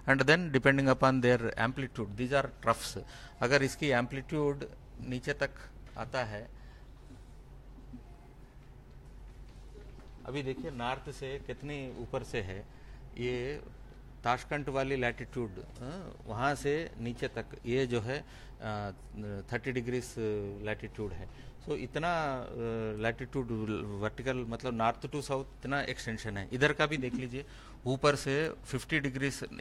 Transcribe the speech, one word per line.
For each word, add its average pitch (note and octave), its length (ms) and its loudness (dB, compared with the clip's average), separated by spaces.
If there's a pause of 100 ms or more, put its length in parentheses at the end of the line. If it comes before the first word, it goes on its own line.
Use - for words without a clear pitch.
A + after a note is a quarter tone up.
and C3+ 160 8
then D#3+ 300 8
depending C3+ 420 8
upon C3 280 8
their A#2+ 320 6
amplitude, A#2+ 500 0
these A#2+ 260 -2
are C3+ 140 4 (180)
troughs। - 340 2 (420)
अगर C3+ 220 8
इसकी C3+ 240 2
एम्पलीट्यूड C#3 840 2 (320)
नीचे B2+ 320 -2
तक C#3 180 -2 (460)
आता B2+ 260 -2
है, G#2+ 260 -6 (3750)
अभी C#3 180 -4
देखिए C3 280 -4
नॉर्थ C3 400 -2
से C3+ 280 -6
कितनी C#3 600 -6
ऊपर B2 220 -2
से A#2+ 180 -2
है, F#2+ 240 -4 (520)
ये B2 440 -2 (600)
ताशकंद C3 460 2
वाली C3+ 260 2
लैटिट्यूड, A#2+ 560 0 (280)
हाँ, E3 460 -8
वहाँ B2 300 2
से D3 440 0
नीचे A#2+ 280 -2
तक - 180 -4 (200)
ये B2+ 220 4
जो A#2+ 140 2
है, B2+ 180 -2
अ, G#2 720 -6 (600)
थर्टी A#2+ 180 0
डिग्रीज B2 440 0 (480)
लैटिट्यूड G#2+ 480 -4
है। F2+ 180 -6 (360)
So D3+ 100 0
इतना, D3+ 600 0
अ, B2 80 -4 (560)
लैटिट्यूड A#2 460 0 (540)
वर्टिकल, B2 360 0
मतलब A#2 420 -2
north A#2+ 340 2
to D3 80 0
south C3+ 240 0 (140)
इतना C#3 220 0
एक्सटेंशन A2+ 560 -4
है। F#2+ 160 -4
इधर C#3+ 200 8
का D3+ 120 4
भी D3+ 120 2
देख B2+ 160 -2
लीजिए, B2+ 320 -4 (400)
ऊपर C3+ 300 6
से C#3+ 340 2
फिफ्टी - 500 0
डिग्रीज C3+ 480 0 (140)